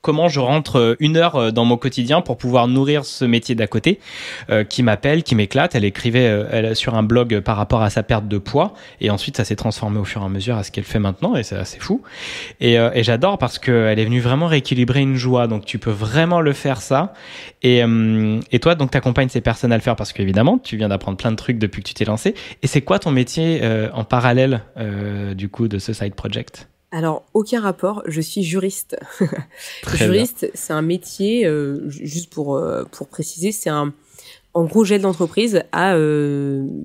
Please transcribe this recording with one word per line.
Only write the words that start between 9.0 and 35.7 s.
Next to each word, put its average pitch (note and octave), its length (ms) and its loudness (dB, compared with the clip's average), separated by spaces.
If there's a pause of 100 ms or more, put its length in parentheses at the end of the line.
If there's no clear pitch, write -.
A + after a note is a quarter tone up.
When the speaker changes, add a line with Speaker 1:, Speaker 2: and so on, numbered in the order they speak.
Speaker 1:
ensuite, G#2 280 -4
ça A#2 80 0
s'est G#2+ 100 -2
transformé G#2+ 440 -2
au G2+ 40 -2
fur G#2 180 -6
et G2 40 -4
à - 20 -4
mesure G2 300 -2
à G#2 60 -4
ce - 80 -10
qu'elle G#2 120 -6
fait - 160 -2
maintenant. B2+ 380 0
Et A2+ 60 -2
c'est G2+ 120 -8
assez G2 240 -8
fou. A#3+ 220 -2 (580)
Et, A#2+ 180 4
euh, A#2 160 4
et B2 80 2
j'adore B2 360 2
parce - 220 -4
qu'elle A2 380 2
est A2 60 2
venue A#2 160 2
vraiment C3 280 2
rééquilibrer C3 520 2
une C3+ 160 2
joie. B2 320 2
Donc, G#2+ 160 -4
tu - 160 -8
peux A2+ 100 -4
vraiment C#3 520 0
le D3+ 100 2
faire, C3+ 300 -2
ça. D3+ 320 0 (480)
Et, B2 200 6
euh, A2 600 2 (100)
et A#2+ 80 2
toi, E3+ 160 4
donc, C#3 160 -2
t'accompagnes C3 380 2
ces A#2+ 100 -2
personnes A#2 320 0
à A2+ 60 4
le G#2+ 40 0
faire A#2+ 140 2
parce - 160 -8
qu'évidemment, G#2+ 460 2
tu - 180 -6
viens G#2+ 140 -2
d'apprendre G2 280 -4
plein A#2 140 0
de G#2+ 60 -4
trucs A#2+ 220 -4
depuis G#2 220 -2
que - 60 -12
tu - 60 -12
t'es - 100 -4
lancé. G#2+ 320 0 (260)
Et C#3 60 -2
c'est C#3+ 140 2
quoi G3 180 2
ton E3 120 -2
métier, C#3+ 520 0
euh, A2 300 0
en A2+ 100 -4
parallèle, B2 600 2 (120)
euh, G2+ 580 -6
du F#2+ 140 -6
coup, A2+ 220 -2
de G2+ 100 -2
ce A2 140 -6
side G2+ 200 -6
project ? - 540 -10 (280)
Speaker 2:
Alors, D#3+ 280 -2 (100)
aucun A3 260 0
rapport, G3+ 460 -2
je D#3+ 160 -4
suis F#3+ 220 -4
juriste. F#3+ 540 -4 (220)
<laughs> - 640 -6
Speaker 1:
Très - 160 -4
Speaker 2:
Juriste, G3 440 2
Speaker 1:
bien. - 120 -4
Speaker 2:
c'est - 200 -8
un D#3 100 -2
métier, G3 600 -2
euh, D3 460 -2
ju-, C#3 160 -12
juste D#3+ 260 -10
pour, C#3+ 240 -4
euh, D#3+ 360 -2
pour - 160 -14
préciser, E3+ 440 -6
c'est - 200 -4
un, D3 240 -2 (580)
en E3+ 120 2
gros, G3 200 4
j'aide G3 160 2
l'entreprise F#3+ 720 0